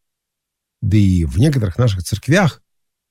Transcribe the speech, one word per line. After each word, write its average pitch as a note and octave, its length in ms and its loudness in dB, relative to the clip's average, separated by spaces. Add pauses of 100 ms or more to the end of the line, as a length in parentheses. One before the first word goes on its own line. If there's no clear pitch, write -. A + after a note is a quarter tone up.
(800)
да G2+ 140 0
и F#2 300 2
в C#2+ 120 -6
некоторых B2 400 0
наших G2+ 260 -2
церквях, - 600 -2 (480)